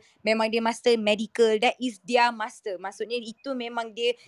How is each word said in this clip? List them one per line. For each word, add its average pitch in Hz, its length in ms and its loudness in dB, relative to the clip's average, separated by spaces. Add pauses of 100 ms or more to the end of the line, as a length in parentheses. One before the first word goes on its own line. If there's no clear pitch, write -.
(220)
memang 220 260 2
dia 226 120 0
master 233 360 2
medical, 220 640 2
that 240 200 2
is 240 240 -6
their 240 280 2
master. 220 480 -8
Maksudnya 208 400 -8
itu 233 360 -8
memang 233 380 -6
dia 233 200 0 (160)